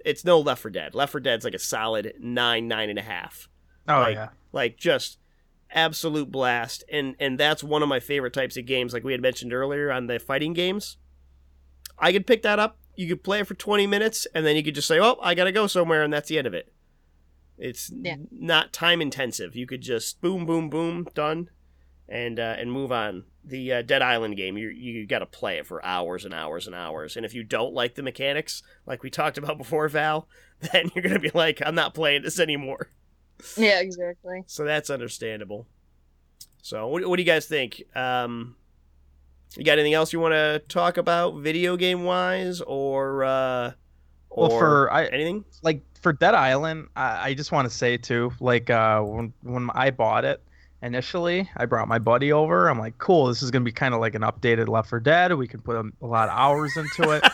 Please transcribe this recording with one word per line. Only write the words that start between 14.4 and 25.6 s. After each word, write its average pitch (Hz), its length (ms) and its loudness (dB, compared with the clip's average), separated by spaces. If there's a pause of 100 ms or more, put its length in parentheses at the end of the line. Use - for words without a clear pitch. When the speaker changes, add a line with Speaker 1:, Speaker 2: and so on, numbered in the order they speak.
Speaker 1:
then 151 100 4
you 156 60 2
could 151 120 -4
just 143 140 -4
say, 160 120 6
"Oh, 233 220 4
I 175 120 2
gotta 185 180 2
go 208 140 2
somewhere," 165 360 2
and 147 100 0
that's 147 160 -2
the 156 100 -2
end 135 80 -2
of 98 80 -4
it. - 180 -8 (840)
It's - 360 -10
Speaker 3:
Yeah. 175 180 -8
Speaker 1:
n-, 147 200 -12
not 165 400 0
time 170 280 0
intensive. 127 540 -6
You 123 120 -10
could 127 140 -12
just 117 400 -6
boom, 180 240 -2
boom, 165 260 -2
boom, 170 440 -4
done, 160 360 -4 (580)
and, 117 320 -6
uh, 113 180 -2
and 120 120 -6
move 131 220 -4
on. 107 320 -4 (200)
The, 131 300 -6
uh, 120 80 0
Dead 135 200 2
Island 113 340 -2
game, 95 200 -6
you, 110 140 -8
you 117 360 -12
gotta 98 200 -4
play 95 320 -6
it 73 80 -10